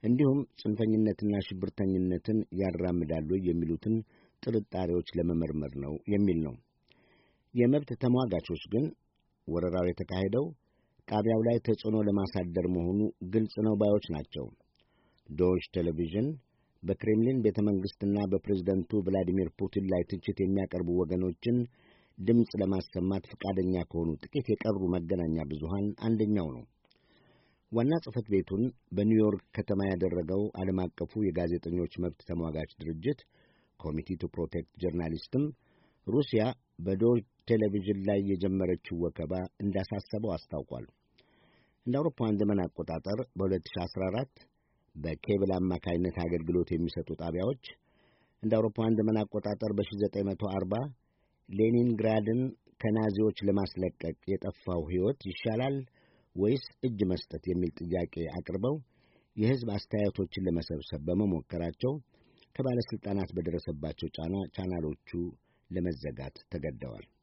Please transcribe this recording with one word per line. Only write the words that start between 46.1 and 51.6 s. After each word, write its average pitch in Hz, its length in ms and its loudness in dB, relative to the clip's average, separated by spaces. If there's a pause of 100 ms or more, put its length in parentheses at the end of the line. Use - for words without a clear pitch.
አገልግሎት 85 520 0
የሚሰጡ 85 460 -2
ጣቢያዎች 87 480 -2 (800)
እንደ 107 100 2
አውሮፓውያን 110 440 2
ዘመን 110 200 4
አቆጣጠር 104 560 -2
በሺህ 101 260 -2
ዘጠኝ 101 260 0
መቶ 98 240 -2
አርባ 95 240 -2 (760)
ሌኒንግራድን 110 920 4 (380)